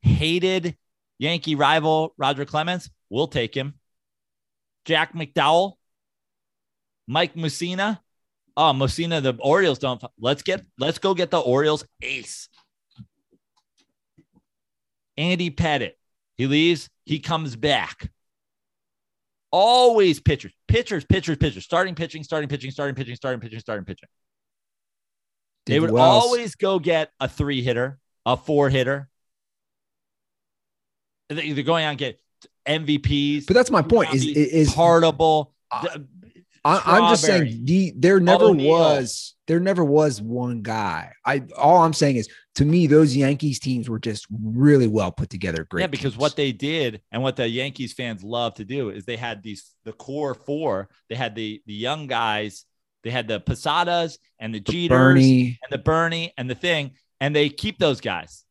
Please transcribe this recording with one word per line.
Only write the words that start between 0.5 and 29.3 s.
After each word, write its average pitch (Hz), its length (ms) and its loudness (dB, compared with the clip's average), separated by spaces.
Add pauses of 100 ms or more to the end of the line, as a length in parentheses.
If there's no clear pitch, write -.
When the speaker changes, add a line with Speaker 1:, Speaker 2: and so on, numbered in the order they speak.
Speaker 1:
Yankee 160 360 -4
rival 156 600 0
Roger 139 280 -4
Clemens. 165 460 -6 (180)
We'll 143 200 -4
take 120 260 -6
him." 135 200 -6 (1080)
Jack 160 300 -2
McDowell, 165 600 0 (1300)
Mike 160 280 -4
Mussina. 180 680 -6 (560)
"Oh, 156 160 2
Mussina, 147 500 -2
the 131 180 0
Orioles 156 380 2
don't 127 240 -6
f-, 123 160 -18
let's 131 240 -2
get, 190 220 -6 (140)
let's 156 200 -4
go 196 160 0
get 175 160 -4
the 170 100 0
Orioles 143 440 0 (180)
ace." 127 460 -14 (2750)
Andy 175 340 -2
Pettitte, 139 440 -2 (420)
he 127 100 -2
leaves, 156 420 0 (160)
he 156 140 -6
comes 160 380 -6
back. 123 540 -4 (1400)
Always 220 680 6
pitchers, - 320 0 (160)
pitchers, 214 360 0
pitchers, 175 320 0
pitchers, 131 280 -2
starting 180 320 -2
pitching, 160 260 -10
starting 151 260 -6
pitching, 135 220 -8
starting 139 240 -6
pitching, 123 220 -10
starting 127 240 -8
pitching, 113 180 -14
starting 107 260 -10
pitching. 92 240 -16 (1600)
They 123 80 0
Speaker 2:
Did 151 60 4
Speaker 1:
would 160 100 0
Speaker 2:
Wells. 196 340 6
Speaker 1:
always 240 300 -2
go 196 240 0
get 160 400 -2
a 131 100 -4
three 143 340 -4
hitter, 127 360 -4 (260)
a 123 120 2
four 143 340 0
hitter. 135 380 -2 (2250)